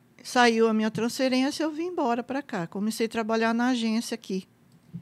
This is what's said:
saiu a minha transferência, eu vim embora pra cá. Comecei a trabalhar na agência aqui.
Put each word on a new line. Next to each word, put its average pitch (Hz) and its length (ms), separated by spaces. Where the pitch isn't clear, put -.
saiu 233 440
a 220 60
minha 220 180
transferência, 262 720
eu 311 80
vim 320 160
embora 254 360
pra 262 180
cá. 180 260
Comecei 220 380
a 220 40
trabalhar 226 440
na 240 160
agência 226 460
aqui. 190 320